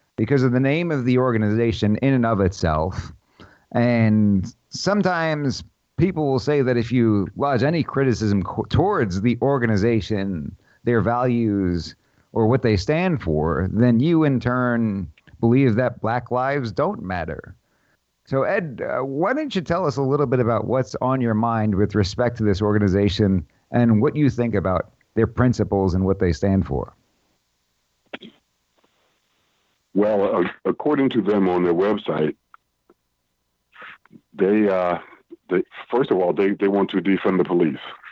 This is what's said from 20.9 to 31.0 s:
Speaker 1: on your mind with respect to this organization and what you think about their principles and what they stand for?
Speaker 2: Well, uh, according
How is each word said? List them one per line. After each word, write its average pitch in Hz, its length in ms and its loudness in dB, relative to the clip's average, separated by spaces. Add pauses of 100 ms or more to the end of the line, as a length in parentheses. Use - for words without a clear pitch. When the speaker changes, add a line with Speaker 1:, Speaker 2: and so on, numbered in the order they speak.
Speaker 1:
on 131 180 -2
your 117 140 0
mind 110 400 0
with 98 220 0
respect 117 400 0
to 113 80 -2
this 101 180 2
organization 101 840 2 (280)
and 113 280 4
what 131 140 2
you 147 160 2
think 110 240 -4
about 92 380 -2 (220)
their 113 120 2
principles 101 680 0
and 95 100 0
what 95 160 0
they 90 120 2
stand 95 340 0
for? 67 280 -8 (3000)
Speaker 2:
Well, 101 500 2
uh, 92 40 -6 (160)
according 135 460 0